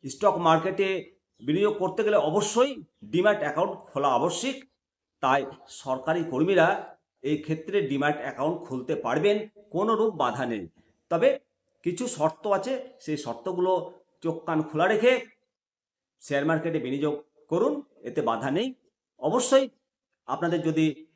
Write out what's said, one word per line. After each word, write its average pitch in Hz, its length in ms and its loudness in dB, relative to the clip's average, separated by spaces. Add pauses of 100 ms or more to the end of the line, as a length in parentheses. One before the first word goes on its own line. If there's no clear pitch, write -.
স্টক - 280 2
মার্কেটে 180 720 2 (280)
বিনিয়োগ 196 380 0
করতে 185 260 -2
গেলে 214 120 2
অবশ্যই 208 680 2 (220)
ডিম্যাট 196 340 2
অ্যাকাউন্ট 156 340 -2
খোলা - 340 -2
আবশ্যিক, 170 640 0 (480)
তাই 135 260 2 (220)
সরকারি 151 560 -4
কর্মীরা 170 760 2 (240)
এই 147 160 -2
ক্ষেত্রে 160 500 -2
ডিম্যাট 139 300 0
অ্যাকাউন্ট 143 500 -4
খুলতে 131 280 -4
পারবেন, 190 520 0 (220)
কোনো 214 260 0
রূপ 220 200 0
বাধা 127 300 0
নেই। 104 220 -6 (420)
তবে 233 300 2 (440)
কিছু 180 240 -4
শর্ত 156 400 -2
আছে, 254 420 -2 (100)
সেই 156 180 -6
শর্তগুলো 180 840 -4 (180)
চোখ 165 240 -4
কান 160 160 0
খোলা 156 260 0
রেখে 233 380 2 (960)
শেয়ার 143 260 -2
মার্কেটে 160 340 0
বিনিয়োগ 139 440 -2 (240)
করুন, 269 340 0 (200)
এতে 120 200 -4
বাধা 117 300 -2
নেই। 240 220 -2 (460)
অবশ্যই 254 500 2 (560)
আপনাদের 160 360 -2
যদি 156 440 0 (100)